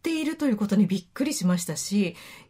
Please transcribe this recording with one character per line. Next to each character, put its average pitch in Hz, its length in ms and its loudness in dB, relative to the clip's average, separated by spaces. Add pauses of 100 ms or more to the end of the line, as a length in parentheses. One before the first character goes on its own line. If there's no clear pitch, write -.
て 330 180 -2
い 262 60 -2
る 320 120 -2
と 294 100 0
い 247 60 4
う - 20 2
こ 208 100 -2
と 202 100 0
に 196 120 6
び 196 100 0
っ - 160 -6
く 269 100 -2
り 285 120 0
し 185 100 -2
ま 180 140 4
し 175 60 -6
た 156 100 -6
し、 196 400 0 (340)